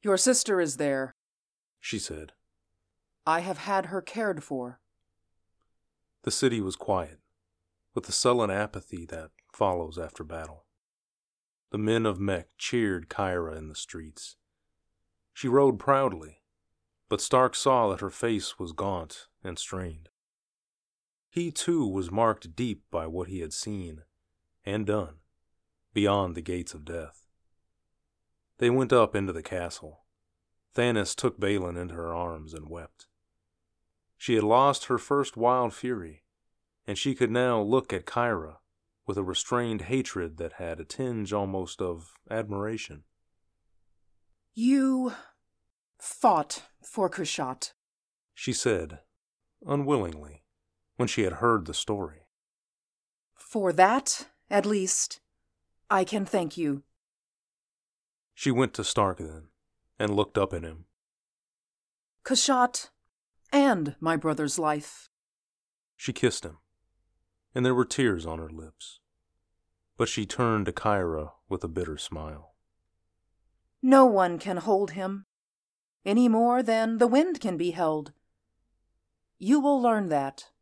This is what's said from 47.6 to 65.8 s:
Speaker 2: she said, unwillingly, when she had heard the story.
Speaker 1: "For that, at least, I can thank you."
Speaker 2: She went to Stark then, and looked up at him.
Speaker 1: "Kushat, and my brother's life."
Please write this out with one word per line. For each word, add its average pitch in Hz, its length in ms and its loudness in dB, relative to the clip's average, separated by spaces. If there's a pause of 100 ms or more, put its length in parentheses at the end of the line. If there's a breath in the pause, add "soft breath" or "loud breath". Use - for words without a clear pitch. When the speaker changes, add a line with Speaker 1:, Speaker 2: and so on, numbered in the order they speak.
Speaker 2:
she - 200 -4
said, 82 500 0 (640)
unwillingly, 104 800 -2 (500)
when 123 140 0
she 110 140 0
had 92 100 0
heard 113 320 2
the - 80 -10
story. 98 560 -6 (1040)
Speaker 1:
"For 190 380 -2
that, 202 560 4 (200)
at 202 160 2
least, 202 540 0 (720)
I 190 160 4
can 202 200 -2
thank 175 300 -2
you." 143 280 -2 (1500)
Speaker 2:
She - 180 0
went 127 240 2
to 107 100 -4
Stark 98 320 2
then, 78 320 -12 (500)
and 104 160 0
looked 104 220 0
up 98 160 0
at 85 100 -6
him. 82 240 -16 (1400)
Speaker 1:
"Kushat, 254 680 2 (600)
and 220 480 4
my 160 160 0
brother's 151 420 0
life." 151 540 -4 (840)